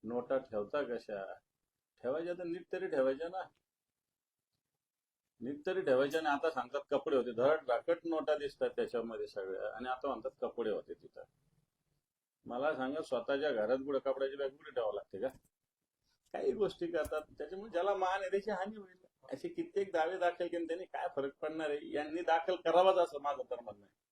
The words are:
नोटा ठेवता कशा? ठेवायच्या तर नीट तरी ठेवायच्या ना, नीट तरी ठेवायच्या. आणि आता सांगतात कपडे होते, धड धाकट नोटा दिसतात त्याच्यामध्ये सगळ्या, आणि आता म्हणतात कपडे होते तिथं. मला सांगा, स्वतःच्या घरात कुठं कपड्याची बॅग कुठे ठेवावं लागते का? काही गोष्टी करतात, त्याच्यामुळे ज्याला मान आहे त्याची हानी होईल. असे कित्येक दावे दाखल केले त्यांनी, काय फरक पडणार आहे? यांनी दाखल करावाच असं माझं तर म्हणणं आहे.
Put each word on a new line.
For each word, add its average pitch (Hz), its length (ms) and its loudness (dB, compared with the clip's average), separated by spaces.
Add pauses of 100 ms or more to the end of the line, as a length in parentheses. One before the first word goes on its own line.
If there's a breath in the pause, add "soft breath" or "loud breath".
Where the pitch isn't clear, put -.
नोटा 123 340 0
ठेवता 113 440 -2
कशा? 104 520 -6 (680)
ठेवायच्या 165 320 -2
तर 180 100 -8
नीट 175 180 -4 (100)
तरी 190 140 -4
ठेवायच्या 143 420 2
ना, 185 140 -6 (2000)
नीट 143 260 -6
तरी 185 140 0
ठेवायच्या. 143 400 4
आणि 156 80 0
आता 143 220 2
सांगतात 127 300 -4 (100)
कपडे 143 260 2
होते, 120 160 2
धड 139 340 4
धाकट 165 380 2
नोटा 156 320 2
दिसतात 139 340 -2
त्याच्यामध्ये 113 560 -2
सगळ्या, 98 500 -6
आणि 123 120 -6
आता 127 200 -4
म्हणतात 123 220 -4 (100)
कपडे 113 300 -2
होते - 240 -4
तिथं. - 280 -18 (1200)
मला 131 300 0
सांगा, 139 260 -2
स्वतःच्या 139 500 0
घरात 113 260 2
कुठं 135 200 0
कपड्याची 135 380 0
बॅग 139 120 0
कुठे 143 220 -10
ठेवावं 113 240 0
लागते 98 260 -8
का? 127 80 0 (1040)
काही - 200 0
गोष्टी 185 340 -2
करतात, 151 360 -2 (160)
त्याच्यामुळे 190 320 -10
ज्याला 185 240 2
मान 185 260 0
आहे 190 100 -4
त्याची 208 200 0
हानी 202 260 -4
होईल. 190 300 -18 (260)
असे 175 160 -8
कित्येक 190 440 -2
दावे 170 260 2
दाखल 175 280 2
केले 170 200 -2
त्यांनी, 170 180 -4
काय - 320 -6
फरक 139 240 -2
पडणार 156 300 -2
आहे? 147 220 -4
यांनी 151 280 -2
दाखल 170 340 4
करावाच 175 420 8
असं 165 240 2
माझं 139 220 -2
तर 123 180 -6
म्हणणं 104 240 -14
आहे. - 160 -20 (120)